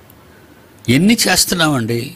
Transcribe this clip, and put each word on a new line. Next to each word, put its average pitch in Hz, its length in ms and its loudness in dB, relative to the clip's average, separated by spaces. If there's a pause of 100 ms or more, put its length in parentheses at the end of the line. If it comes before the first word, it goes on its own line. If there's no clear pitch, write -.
(880)
ఎన్ని 185 280 4 (120)
చేస్తున్నామండి, 143 880 -2